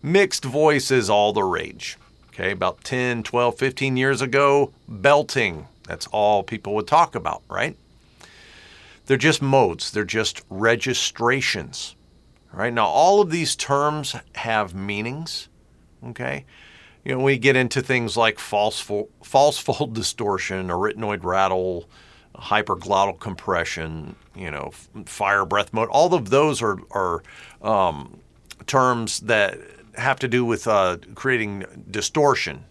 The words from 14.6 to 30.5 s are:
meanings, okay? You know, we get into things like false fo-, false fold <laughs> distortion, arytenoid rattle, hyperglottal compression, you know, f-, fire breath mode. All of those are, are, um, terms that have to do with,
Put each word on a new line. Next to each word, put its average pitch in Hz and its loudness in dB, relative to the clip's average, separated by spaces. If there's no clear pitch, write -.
meanings, 107 -8
okay? 131 -8
You 131 -4
know, 127 -2
we 135 4
get 127 4
into 127 0
things 117 -2
like 113 2
false 104 -2
fo-, 104 -6
false 143 2
fold 127 -4
<laughs> - -
distortion, 95 -4
arytenoid 101 -2
rattle, 92 0
hyperglottal 98 0
compression, 82 -6
you 90 -10
know, 71 -10
f-, - -20
fire 101 2
breath 98 0
mode. 113 0
All 165 4
of 113 -2
those 139 4
are, 101 0
are, 90 -2
um, 92 0
terms 127 2
that 104 0
have 131 0
to 131 -2
do 123 2
with, 117 -2